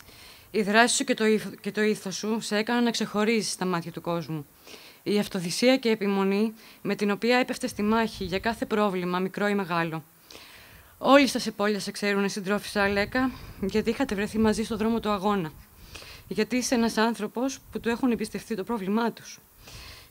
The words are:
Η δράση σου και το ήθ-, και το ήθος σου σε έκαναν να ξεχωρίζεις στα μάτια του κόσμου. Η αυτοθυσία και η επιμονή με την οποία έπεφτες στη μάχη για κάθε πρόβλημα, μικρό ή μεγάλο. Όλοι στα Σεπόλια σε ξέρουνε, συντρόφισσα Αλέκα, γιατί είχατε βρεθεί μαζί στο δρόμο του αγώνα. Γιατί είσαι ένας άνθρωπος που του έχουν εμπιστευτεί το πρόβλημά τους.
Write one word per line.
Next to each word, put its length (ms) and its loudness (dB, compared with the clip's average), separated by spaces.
Η 100 0
δράση 340 4
σου 80 0
και 100 0
το 120 0
ήθ-, 360 2
και 100 -6
το 100 -2
ήθος 340 0
σου 260 -2
σε 160 -2
έκαναν 260 2
να 80 2
ξεχωρίζεις 600 0
στα 140 -4
μάτια 260 -2
του 100 -12
κόσμου. 440 -4
Η 160 2
αυτοθυσία 580 2
και 100 0
η 40 4
επιμονή 600 2
με 140 -2
την 160 0
οποία 260 2
έπεφτες 320 -2
στη 120 -8
μάχη 420 0
για 160 -2
κάθε 260 -2
πρόβλημα, 540 0
μικρό 280 -2
ή 80 2
μεγάλο. 480 -2
Όλοι 300 8
στα 120 -2
Σεπόλια 400 -2
σε 120 -8
ξέρουνε, 360 0
συντρόφισσα 560 -2
Αλέκα, 480 2
γιατί 280 0
είχατε 260 0
βρεθεί 220 -2
μαζί 260 4
στο 140 -4
δρόμο 220 2
του 100 -2
αγώνα. 420 0
Γιατί 280 -2
είσαι 200 0
ένας 220 2
άνθρωπος 640 0
που 80 -8
του 100 -2
έχουν 220 2
εμπιστευτεί 440 -4
το 80 -6
πρόβλημά 480 0
τους. 280 -16